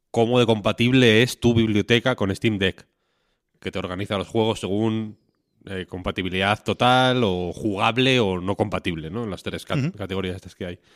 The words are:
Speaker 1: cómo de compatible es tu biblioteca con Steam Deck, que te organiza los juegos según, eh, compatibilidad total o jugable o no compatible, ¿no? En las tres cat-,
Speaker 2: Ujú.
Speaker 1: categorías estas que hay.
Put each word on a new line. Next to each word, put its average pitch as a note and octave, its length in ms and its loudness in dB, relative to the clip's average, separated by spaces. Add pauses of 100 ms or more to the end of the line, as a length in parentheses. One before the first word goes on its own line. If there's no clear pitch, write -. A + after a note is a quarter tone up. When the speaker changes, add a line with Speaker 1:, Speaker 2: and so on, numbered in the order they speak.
(120)
Speaker 1:
cómo A#2 280 2
de A#2+ 80 4
compatible A2+ 760 4
es B2 180 0
tu A#2+ 140 2
biblioteca A#2 600 2
con G2 200 -2
Steam A2 220 0
Deck, F#2+ 300 -4 (720)
que F#2+ 120 -10
te G2 60 -10
organiza F#2 400 -6
los F#2 100 -4
juegos A2 320 0
según, G#2+ 600 -4 (480)
eh, F#2 200 -10
compatibilidad F#2+ 760 -2
total B2+ 600 2
o F2+ 300 -2
jugable A2+ 640 0
o F#2+ 220 0
no F#2+ 140 -4
compatible, F2+ 560 -4
¿no? A2+ 120 -6
En A2 60 -8
las F2+ 140 -10
tres E2+ 220 -10
cat-, F#2+ 120 -4
Speaker 2:
Ujú. C#3 140 -2
Speaker 1:
categorías F#2 460 -6
estas - 180 -18
que G2 100 -10
hay. F2 140 -10 (160)